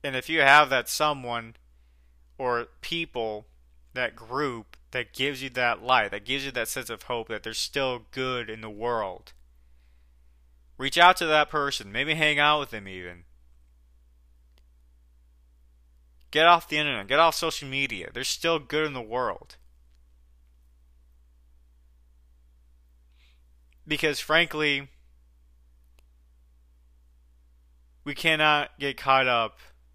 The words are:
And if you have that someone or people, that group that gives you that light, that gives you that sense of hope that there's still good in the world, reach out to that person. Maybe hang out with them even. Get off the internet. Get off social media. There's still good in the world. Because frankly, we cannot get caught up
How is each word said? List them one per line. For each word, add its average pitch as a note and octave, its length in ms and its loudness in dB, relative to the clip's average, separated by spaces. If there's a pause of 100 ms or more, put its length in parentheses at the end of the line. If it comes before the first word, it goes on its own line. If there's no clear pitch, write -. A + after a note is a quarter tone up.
And C3+ 120 -4
if B2+ 140 -6
you D#3+ 120 2
have C#3+ 280 8
that B2+ 180 2
someone A#2+ 680 -4 (800)
or A#2+ 300 -2 (140)
people, A2+ 680 -6 (460)
that B2 220 -4
group A#2+ 640 -6 (140)
that A#2+ 220 -6
gives C3+ 280 -4
you C3+ 100 -8
that A#2+ 320 0
light, A#2 280 2
that G#2 140 -10
gives C3+ 200 -4
you C#3 60 -8
that A#2+ 160 -4
sense B2 220 -8
of A2+ 140 -10
hope A#2 240 -6
that G#2+ 160 -8
there's A2+ 140 -8
still B2+ 540 -4
good B2+ 380 -6
in A2 120 -12
the A2 80 -12
world, G#2+ 640 -6 (1400)
reach C3+ 200 -4
out F3+ 200 8
to F3 80 -2
that D3+ 240 2
person. C#3 420 -4
Maybe C#3 220 -2
hang D3+ 260 2
out D3+ 200 4
with C#3 120 -6
them G2+ 160 -10
even. F2 360 -14 (3000)
Get D#3 140 4
off E3+ 240 6
the D3+ 80 -4
internet. C3 300 -4
Get C3+ 120 2
off E3 160 4
social D#3 320 -4
media. C3 460 -6
There's B2+ 140 -6
still E3 320 -2
good D3+ 260 -4
in D3 80 -6
the B2+ 80 -8
world. A2+ 560 -6 (4000)
Because D3+ 320 0
frankly, D3+ 680 0 (3250)
we C#3+ 100 -10
cannot D3+ 680 0
get C3+ 180 -6
caught C3+ 300 4
up A#2 300 0 (380)